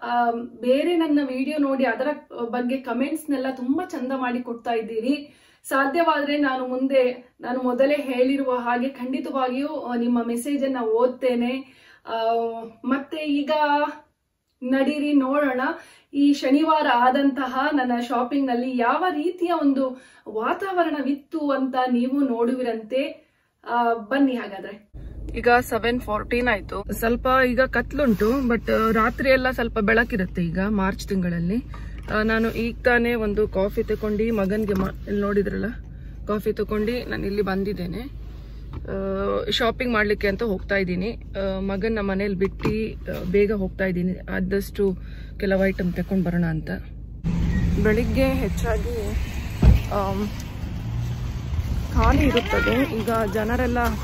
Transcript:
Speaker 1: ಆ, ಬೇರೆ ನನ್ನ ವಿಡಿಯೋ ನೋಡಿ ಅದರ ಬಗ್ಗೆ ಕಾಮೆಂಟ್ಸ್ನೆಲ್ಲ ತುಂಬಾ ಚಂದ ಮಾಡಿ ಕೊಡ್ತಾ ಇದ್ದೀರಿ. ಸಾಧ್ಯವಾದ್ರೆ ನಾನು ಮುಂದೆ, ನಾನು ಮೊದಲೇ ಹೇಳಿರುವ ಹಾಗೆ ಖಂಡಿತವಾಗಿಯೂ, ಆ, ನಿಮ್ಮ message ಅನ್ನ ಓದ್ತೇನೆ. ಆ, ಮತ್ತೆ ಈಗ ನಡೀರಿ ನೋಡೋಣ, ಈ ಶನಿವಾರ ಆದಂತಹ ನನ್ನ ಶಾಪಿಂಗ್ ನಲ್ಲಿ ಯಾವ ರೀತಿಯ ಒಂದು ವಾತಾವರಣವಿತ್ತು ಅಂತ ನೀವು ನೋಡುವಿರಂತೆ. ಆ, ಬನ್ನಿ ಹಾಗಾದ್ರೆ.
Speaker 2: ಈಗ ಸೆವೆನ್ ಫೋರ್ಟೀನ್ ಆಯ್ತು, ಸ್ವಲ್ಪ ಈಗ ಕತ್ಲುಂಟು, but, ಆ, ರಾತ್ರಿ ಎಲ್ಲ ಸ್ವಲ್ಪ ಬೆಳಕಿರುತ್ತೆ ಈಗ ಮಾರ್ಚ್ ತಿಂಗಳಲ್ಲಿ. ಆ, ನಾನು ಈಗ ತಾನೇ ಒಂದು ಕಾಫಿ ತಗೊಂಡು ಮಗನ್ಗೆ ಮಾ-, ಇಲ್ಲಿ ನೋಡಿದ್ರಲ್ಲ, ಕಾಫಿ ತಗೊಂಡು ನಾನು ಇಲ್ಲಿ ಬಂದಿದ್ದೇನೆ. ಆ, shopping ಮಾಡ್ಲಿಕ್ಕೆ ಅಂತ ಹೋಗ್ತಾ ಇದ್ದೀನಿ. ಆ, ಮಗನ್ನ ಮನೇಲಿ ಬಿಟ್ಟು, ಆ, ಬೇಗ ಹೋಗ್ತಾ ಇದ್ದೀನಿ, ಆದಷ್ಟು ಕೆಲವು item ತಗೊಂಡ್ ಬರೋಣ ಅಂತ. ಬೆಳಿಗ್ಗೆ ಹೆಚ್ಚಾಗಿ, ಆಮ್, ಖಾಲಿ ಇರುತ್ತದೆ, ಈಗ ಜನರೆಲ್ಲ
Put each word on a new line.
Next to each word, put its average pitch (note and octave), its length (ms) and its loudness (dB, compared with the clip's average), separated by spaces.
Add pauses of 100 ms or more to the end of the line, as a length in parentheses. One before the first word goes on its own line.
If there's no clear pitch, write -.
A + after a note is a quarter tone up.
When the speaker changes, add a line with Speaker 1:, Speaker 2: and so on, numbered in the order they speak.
Speaker 1:
ಆ, A#3+ 280 2 (300)
ಬೇರೆ D4+ 360 2
ನನ್ನ D4+ 300 4
ವಿಡಿಯೋ C4 300 -2
ನೋಡಿ C4+ 280 2
ಅದರ A#3+ 220 0 (360)
ಬಗ್ಗೆ B3 340 -2
ಕಾಮೆಂಟ್ಸ್ನೆಲ್ಲ C4 720 -2
ತುಂಬಾ C4 340 0
ಚಂದ C4 300 -6
ಮಾಡಿ B3 280 -2
ಕೊಡ್ತಾ A#3+ 280 -6
ಇದ್ದೀರಿ. A3+ 640 -2 (280)
ಸಾಧ್ಯವಾದ್ರೆ D4 760 2
ನಾನು C4 300 0
ಮುಂದೆ, B3+ 760 0
ನಾನು B3 200 -4
ಮೊದಲೇ C4+ 340 2
ಹೇಳಿರುವ C4 600 2
ಹಾಗೆ A#3+ 320 0
ಖಂಡಿತವಾಗಿಯೂ, C4+ 800 -4
ಆ, B3+ 280 -6
ನಿಮ್ಮ A#3+ 280 2
message B3 400 -2
ಅನ್ನ C4+ 180 0
ಓದ್ತೇನೆ. B3 800 0 (480)
ಆ, A3+ 260 0 (520)
ಮತ್ತೆ C#4 320 -2
ಈಗ D4 340 -2 (1120)
ನಡೀರಿ C#4+ 500 2
ನೋಡೋಣ, C4+ 480 2 (520)
ಈ C#4+ 200 6
ಶನಿವಾರ D4+ 600 4
ಆದಂತಹ C4 800 2
ನನ್ನ B3+ 260 2
ಶಾಪಿಂಗ್ B3+ 480 0
ನಲ್ಲಿ B3 300 -2
ಯಾವ C4+ 360 2
ರೀತಿಯ E4+ 380 -2 (100)
ಒಂದು C4 400 0 (280)
ವಾತಾವರಣವಿತ್ತು D4 1200 -2
ಅಂತ C4 240 0 (160)
ನೀವು B3+ 280 2
ನೋಡುವಿರಂತೆ. B3 1120 -2 (380)
ಆ, A#3 240 2
ಬನ್ನಿ B3+ 400 2
ಹಾಗಾದ್ರೆ. G3+ 720 -10 (300)
Speaker 2:
ಈಗ - 120 2
ಸೆವೆನ್ A#3+ 520 2
ಫೋರ್ಟೀನ್ A#3+ 460 -2
ಆಯ್ತು, G3 460 -4
ಸ್ವಲ್ಪ A#3 340 0 (200)
ಈಗ B3 140 2
ಕತ್ಲುಂಟು, A#3+ 800 2
but, A#3 300 0
ಆ, A3 200 4
ರಾತ್ರಿ A#3+ 380 2
ಎಲ್ಲ C4 220 4
ಸ್ವಲ್ಪ A#3 280 -2
ಬೆಳಕಿರುತ್ತೆ G#3+ 680 2
ಈಗ E3+ 140 -2
ಮಾರ್ಚ್ G3 480 -2
ತಿಂಗಳಲ್ಲಿ. F3 500 0 (560)
ಆ, G#3+ 100 2
ನಾನು A3+ 280 2
ಈಗ A#3 320 -4
ತಾನೇ A#3+ 300 4
ಒಂದು G#3+ 340 0
ಕಾಫಿ G#3 360 0
ತಗೊಂಡು G#3+ 520 0
ಮಗನ್ಗೆ G3+ 380 0
ಮಾ-, F#3+ 340 -4
ಇಲ್ಲಿ G3+ 140 0
ನೋಡಿದ್ರಲ್ಲ, G3+ 440 0 (600)
ಕಾಫಿ G#3 260 -2
ತಗೊಂಡು G#3+ 560 -2
ನಾನು - 160 -4
ಇಲ್ಲಿ G3+ 160 -2
ಬಂದಿದ್ದೇನೆ. F#3+ 840 -4 (400)
ಆ, G3 840 -4
shopping A#3+ 420 0
ಮಾಡ್ಲಿಕ್ಕೆ G#3 340 2
ಅಂತ G3 160 0
ಹೋಗ್ತಾ G3+ 320 -2
ಇದ್ದೀನಿ. F#3+ 380 -2
ಆ, F#3+ 460 -6
ಮಗನ್ನ G3 400 -2
ಮನೇಲಿ G3 360 0
ಬಿಟ್ಟು, F#3+ 340 0 (420)
ಆ, D3+ 120 -6
ಬೇಗ G3+ 280 4
ಹೋಗ್ತಾ F#3+ 340 -2
ಇದ್ದೀನಿ, F#3 500 -2
ಆದಷ್ಟು F#3+ 640 0 (420)
ಕೆಲವು F#3+ 260 2
item F#3+ 280 0
ತಗೊಂಡ್ F#3 320 0
ಬರೋಣ F3 200 2
ಅಂತ. D#3+ 240 -4 (1120)
ಬೆಳಿಗ್ಗೆ A#3 420 2
ಹೆಚ್ಚಾಗಿ, A3+ 840 -2 (800)
ಆಮ್, G3+ 360 0 (1700)
ಖಾಲಿ B3 300 6
ಇರುತ್ತದೆ, A#3+ 720 2
ಈಗ A3 140 0 (240)
ಜನರೆಲ್ಲ A#3+ 560 2 (140)